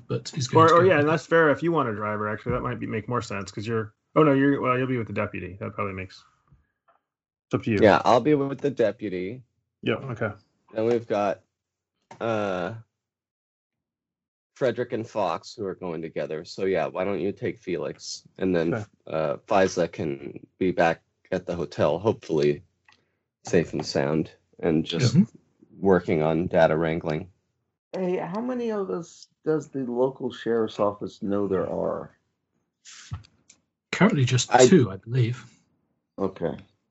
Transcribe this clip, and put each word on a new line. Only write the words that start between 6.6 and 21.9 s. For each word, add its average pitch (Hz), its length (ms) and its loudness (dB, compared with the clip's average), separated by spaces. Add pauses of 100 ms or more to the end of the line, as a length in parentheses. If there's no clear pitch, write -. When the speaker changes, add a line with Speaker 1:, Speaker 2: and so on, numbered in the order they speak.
Speaker 2:
it's - 80 -6
up - 80 0
to 120 80 -4
you. 104 100 0
Speaker 3:
Yeah, 98 240 6
I'll 117 160 6
be 151 140 2
with 139 260 -2
the 143 100 -2
deputy. 104 720 -4 (400)
Speaker 2:
Yeah, 120 120 -2
okay. 110 360 -6 (440)
Speaker 3:
Then 110 120 0
we've 117 200 0
got, 101 360 -2 (800)
uh, 104 540 -2 (1800)
Frederick 120 360 -2
and 113 160 -6
Fox 87 460 -4
who 113 120 -8
are 92 100 -6
going 82 260 -8
together. 78 420 -8
So 98 200 -8
yeah, 87 220 0
why 82 180 -4
don't 98 160 -2
you 98 100 -2
take 98 320 -6
Felix, 78 640 -8 (120)
and 92 160 0
then 82 200 2
Speaker 2:
Okay. 110 100 -6 (220)
Speaker 3:
uh, 78 300 -2 (100)
Faiza 95 440 2
can 71 540 -8 (140)
be 92 140 0
back 82 300 2 (280)
at 92 160 -4
the 87 80 -6
hotel, 82 460 0